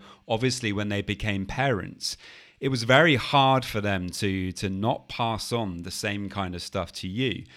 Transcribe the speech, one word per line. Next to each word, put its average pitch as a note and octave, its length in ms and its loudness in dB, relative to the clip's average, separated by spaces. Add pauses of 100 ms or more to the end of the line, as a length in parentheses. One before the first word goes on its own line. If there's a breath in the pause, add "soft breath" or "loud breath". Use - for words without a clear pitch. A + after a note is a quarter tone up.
(300 loud breath)
obviously A#2+ 420 0
when G#2 160 -2
they G2+ 140 0
became G2 440 -2
parents, A#2+ 680 -2 (460 loud breath)
it C#3 80 0
was A#2+ 140 0
very C3+ 340 8
hard C3 480 4
for G#2+ 160 -2
them F#2+ 300 0
to, F#2+ 420 0
to G2 160 -4
not G2+ 400 -2
pass A2+ 420 -4
on G2 320 -2
the F#2 80 -10
same G2+ 380 -4
kind F#2 260 -4
of F2 60 -8
stuff - 320 -4
to - 160 -8
you. A#2+ 340 -2 (140 loud breath)